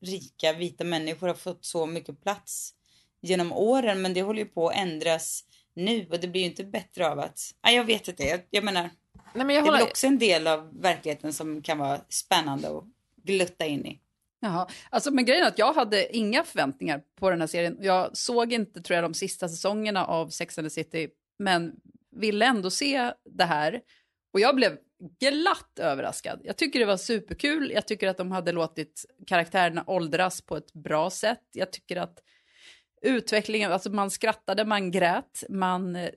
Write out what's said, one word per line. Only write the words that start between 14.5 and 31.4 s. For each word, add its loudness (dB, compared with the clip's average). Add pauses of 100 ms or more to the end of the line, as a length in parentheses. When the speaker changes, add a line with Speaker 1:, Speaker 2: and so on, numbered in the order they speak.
Speaker 3:
Alltså, 0
men 4
grejen 6
är 6
att 0
jag 6
hade 2
inga 2
förväntningar -2 (160)
på 2
den 2
här 0
serien. -2
Jag 2
såg 0
inte, -2
tror -2
jag, 2
de -4
sista -6
säsongerna -2
av -2
Sex -8
and -4
the -8
City, -6 (300)
men 2 (440)
ville 2
ändå 4
se -2 (120)
det 0
här. 0 (520)
Och 2
jag 6
blev 2 (420)
glatt 0
överraskad. -4
Jag -8
tycker 0
det 4
var 4
superkul. -2
Jag 0
tycker -2
att -2
de -4
hade 0
låtit -4 (220)
karaktärerna 2
åldras 0
på -8
ett -12
bra -2
sätt. -2 (100)